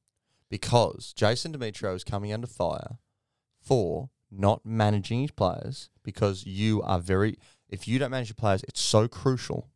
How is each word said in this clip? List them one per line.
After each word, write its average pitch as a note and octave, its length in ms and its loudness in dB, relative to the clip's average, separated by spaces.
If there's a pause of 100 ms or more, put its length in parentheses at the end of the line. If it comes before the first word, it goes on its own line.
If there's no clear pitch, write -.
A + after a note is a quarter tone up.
(500)
Because A2 640 0
Jason B2 380 0
Demetriou A2 440 -6
is F#2 100 -10
coming G2+ 260 -4
under A#2 160 -6
fire E2+ 500 -4 (640)
for G#2 500 0 (220)
not G2+ 340 2
managing G#2+ 580 2
his D3+ 80 -4
players F2+ 580 -2 (140)
because G2 420 -2
you G#2 380 0
are F#2 160 0
very, F#2+ 380 2 (300)
if - 220 -12
you B2 100 2
don't C3 120 -2
manage B2+ 180 -4
your A2 60 -14
players, G2 300 2
it's - 140 -8
so A2 300 4
crucial - 680 -2